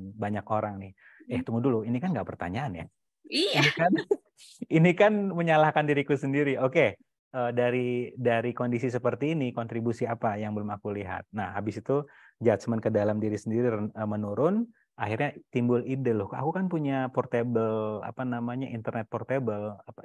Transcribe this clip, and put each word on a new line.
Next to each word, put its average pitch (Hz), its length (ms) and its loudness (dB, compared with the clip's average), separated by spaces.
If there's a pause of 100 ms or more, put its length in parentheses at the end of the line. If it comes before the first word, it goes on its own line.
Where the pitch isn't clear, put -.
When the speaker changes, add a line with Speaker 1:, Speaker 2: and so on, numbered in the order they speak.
(140)
Speaker 1:
banyak 104 360 -4
orang 107 320 -2
nih." 95 100 -14 (380)
Eh, 127 80 -2
Speaker 2:
Hmm. 127 80 -4
Speaker 1:
tunggu 117 160 -2
dulu, 123 240 2
ini 120 120 -2
kan 175 160 -2
nggak 101 120 -2
pertanyaan, 101 480 -6
ya? 82 120 -10 (400)
Speaker 2:
Iya. 311 360 0
Speaker 1:
Ini - 120 4
kan, 175 200 2
<laughs> - 280 0 (560)
ini 165 160 8
kan 202 200 6 (160)
menyalahkan 156 560 4
diriku 143 280 2
sendiri. 139 440 2
Oke, 127 400 4 (360)
eh, 123 200 -2
dari, 123 640 0
dari 120 360 2
kondisi 123 360 0
seperti 123 440 -2
ini, 135 200 0
kontribusi 113 520 -2
apa 117 320 -2
yang 107 160 -4
belum 104 200 -4
aku 104 160 -8
lihat? 98 440 -6
Nah, 98 200 -6
habis 101 280 -6
itu 139 200 0 (360)
judgement 113 440 2
ke 110 80 2
dalam 107 280 2
diri 107 200 -2
sendiri 117 320 0
ren-, 107 240 -2
eh, 107 160 -4
menurun, 110 560 0 (300)
akhirnya 113 400 -2 (160)
timbul 120 320 2
ide, 127 320 0
"Loh, 101 160 -2
aku 135 240 -2
kan 185 160 0
punya 135 400 -2
portable, 113 880 0
apa - 240 -8
namanya, 123 480 -4
internet 113 400 -6
portable, 110 640 -4
apa, - 300 -20